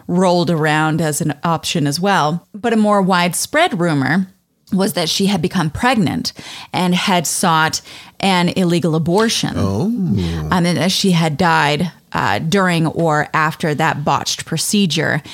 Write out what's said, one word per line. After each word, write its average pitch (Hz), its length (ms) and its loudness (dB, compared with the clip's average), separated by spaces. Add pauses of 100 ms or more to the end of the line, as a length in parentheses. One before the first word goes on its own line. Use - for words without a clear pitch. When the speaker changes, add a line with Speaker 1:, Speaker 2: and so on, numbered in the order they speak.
Speaker 1:
rolled 175 440 2
around 156 500 2
as 151 220 -2
an 151 100 -2 (100)
option 160 440 0
as 143 120 0
well. 175 560 0
But 233 200 -2
a - 20 2
more 208 240 4
widespread 185 800 0
rumor 160 460 0 (440)
was 190 220 0
that 165 160 -2
she - 180 0
had 196 140 0
become 165 300 0
pregnant 196 640 0 (400)
and 180 200 0
had 180 320 0
sought 160 540 0 (400)
an 180 300 2
illegal 170 440 0
abortion. 180 640 0
Speaker 2:
Oh. 98 300 0 (640)
Speaker 1:
Um, 175 160 2
and 170 260 0
she 190 200 2
had 165 240 2
died, 160 560 0 (200)
uh, 101 260 0
during 170 480 2
or 151 480 0
after 156 400 -2
that 147 280 0
botched - 440 -2
procedure, 156 760 0 (120)